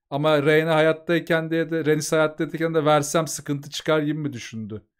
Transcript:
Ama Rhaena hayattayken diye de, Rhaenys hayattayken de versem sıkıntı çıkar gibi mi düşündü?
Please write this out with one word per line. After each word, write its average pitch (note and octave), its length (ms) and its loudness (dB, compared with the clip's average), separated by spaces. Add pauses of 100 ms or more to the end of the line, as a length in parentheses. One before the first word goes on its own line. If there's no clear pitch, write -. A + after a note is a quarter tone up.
Ama D3 340 2
Rhaena D#3 320 4
hayattayken D#3+ 760 0
diye E3 180 0
de, D#3+ 160 -2
Rhaenys D3+ 260 0
hayattayken D#3 600 0
de D#3 120 0
versem D3+ 420 2
sıkıntı C#3+ 420 -8
çıkar D#3 300 -2
gibi D3+ 200 -2
mi C#3+ 140 -6
düşündü? A2 480 -12 (180)